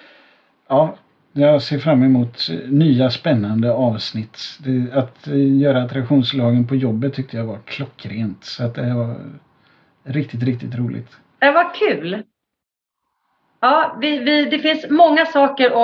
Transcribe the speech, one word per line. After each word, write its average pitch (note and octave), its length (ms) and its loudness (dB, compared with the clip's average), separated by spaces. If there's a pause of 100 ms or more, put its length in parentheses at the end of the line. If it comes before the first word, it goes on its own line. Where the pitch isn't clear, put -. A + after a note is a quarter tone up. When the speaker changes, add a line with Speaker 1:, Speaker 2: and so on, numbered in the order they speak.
(680)
Speaker 1:
ja, D#3 260 2 (380)
jag C#3+ 280 4
ser C#3+ 180 -4
fram C#3 240 2
emot B2 340 2 (300)
nya C3+ 420 4
spännande A2+ 640 0
avsnitt. A2+ 680 -4 (200)
Det, B2+ 340 -4
att C3+ 340 -4 (340)
göra C3+ 220 2
Attraktionslagen B2 840 0
på C3+ 80 -2
jobbet B2+ 380 -2
tyckte C3+ 240 -8
jag A2+ 80 -6
var A2 200 -10
klockrent. A2 800 -10
Så - 220 -10
att A#2 100 -6
det B2 180 -4
var A#2 220 -4 (920)
riktigt, C3 380 -6
riktigt B2+ 320 -4
roligt. A#2+ 340 -6 (300)
Speaker 2:
Det C#4 120 4
var F4 240 0
kul! G3+ 480 -4 (1400)
Ja, D4 420 2
vi, D4 180 -2
vi, D4 260 2
det D4+ 140 -2
finns D#4 300 -2
många D#4 360 4
saker C#4 400 2 (180)